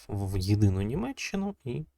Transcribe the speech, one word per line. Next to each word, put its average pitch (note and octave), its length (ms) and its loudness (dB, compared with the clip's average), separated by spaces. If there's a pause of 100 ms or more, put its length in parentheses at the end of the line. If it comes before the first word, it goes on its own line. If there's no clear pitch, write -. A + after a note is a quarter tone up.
в G2+ 300 -4
єдину G2 440 4
Німеччину G3 720 -4 (100)
і C#3 220 -6 (120)